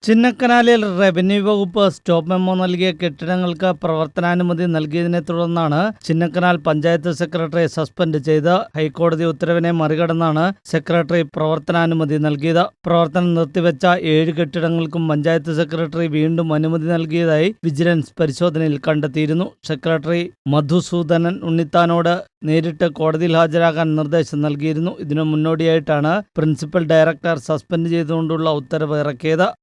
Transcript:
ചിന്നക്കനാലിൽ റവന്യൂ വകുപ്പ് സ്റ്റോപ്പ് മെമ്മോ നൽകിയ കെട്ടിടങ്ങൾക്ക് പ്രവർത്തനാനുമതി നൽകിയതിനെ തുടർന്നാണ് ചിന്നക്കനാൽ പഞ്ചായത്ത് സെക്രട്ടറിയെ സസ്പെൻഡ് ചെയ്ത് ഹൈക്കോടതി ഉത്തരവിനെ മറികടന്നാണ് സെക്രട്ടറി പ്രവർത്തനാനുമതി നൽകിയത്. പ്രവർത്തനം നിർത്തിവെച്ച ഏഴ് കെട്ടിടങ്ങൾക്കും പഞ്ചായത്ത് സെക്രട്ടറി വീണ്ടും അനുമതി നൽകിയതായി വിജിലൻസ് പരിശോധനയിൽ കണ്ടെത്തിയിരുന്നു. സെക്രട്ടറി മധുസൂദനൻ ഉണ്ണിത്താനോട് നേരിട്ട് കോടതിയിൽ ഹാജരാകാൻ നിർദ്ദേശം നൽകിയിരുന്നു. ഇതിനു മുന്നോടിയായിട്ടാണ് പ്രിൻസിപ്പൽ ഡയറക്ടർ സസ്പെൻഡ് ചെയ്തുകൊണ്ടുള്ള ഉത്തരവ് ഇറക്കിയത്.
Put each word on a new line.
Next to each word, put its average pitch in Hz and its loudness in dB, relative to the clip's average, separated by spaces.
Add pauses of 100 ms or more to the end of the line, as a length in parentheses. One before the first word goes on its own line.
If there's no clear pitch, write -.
ചിന്നക്കനാലിൽ 240 4 (200)
റവന്യൂ 190 2
വകുപ്പ് 202 2 (100)
സ്റ്റോപ്പ് 165 -2
മെമ്മോ 185 0
നൽകിയ 180 0 (100)
കെട്ടിടങ്ങൾക്ക് 175 -2 (140)
പ്രവർത്തനാനുമതി 175 0
നൽകിയതിനെ 170 -2
തുടർന്നാണ് 170 0 (280)
ചിന്നക്കനാൽ 175 0 (120)
പഞ്ചായത്ത് 160 0 (100)
സെക്രട്ടറിയെ 165 -2
സസ്പെൻഡ് 160 -2
ചെയ്ത് 156 2 (240)
ഹൈക്കോടതി 160 0
ഉത്തരവിനെ 170 0
മറികടന്നാണ് 160 0 (300)
സെക്രട്ടറി 170 0 (160)
പ്രവർത്തനാനുമതി 160 0
നൽകിയത്. 156 0 (280)
പ്രവർത്തനം 170 2
നിർത്തിവെച്ച 165 0 (280)
ഏഴ് 160 2
കെട്ടിടങ്ങൾക്കും 165 -2 (100)
പഞ്ചായത്ത് 156 0
സെക്രട്ടറി 165 -4 (120)
വീണ്ടും 160 0
അനുമതി 160 -2
നൽകിയതായി 165 0 (200)
വിജിലൻസ് 160 0
പരിശോധനയിൽ 156 0 (100)
കണ്ടെത്തിയിരുന്നു. 156 -2 (220)
സെക്രട്ടറി 160 -2 (340)
മധുസൂദനൻ 170 0 (140)
ഉണ്ണിത്താനോട് 170 2 (380)
നേരിട്ട് 165 0 (120)
കോടതിയിൽ 160 0
ഹാജരാകാൻ 165 2 (100)
നിർദ്ദേശം 151 -2
നൽകിയിരുന്നു. 156 -2 (140)
ഇതിനു 151 -2
മുന്നോടിയായിട്ടാണ് 160 0 (220)
പ്രിൻസിപ്പൽ 156 -2 (100)
ഡയറക്ടർ 160 2 (120)
സസ്പെൻഡ് 165 -2
ചെയ്തുകൊണ്ടുള്ള 160 -2 (120)
ഉത്തരവ് 151 -2
ഇറക്കിയത്. 156 0 (160)